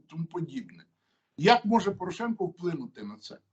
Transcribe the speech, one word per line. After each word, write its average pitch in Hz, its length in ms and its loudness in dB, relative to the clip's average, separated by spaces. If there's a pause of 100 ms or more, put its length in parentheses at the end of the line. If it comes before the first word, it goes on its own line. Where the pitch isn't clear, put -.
тому 165 180 -8
подібне. 135 600 -8 (520)
Як 202 280 6
може 208 260 4
Порошенко 196 560 -4
вплинути 160 560 -6
на 104 140 -12
це? - 220 -18 (140)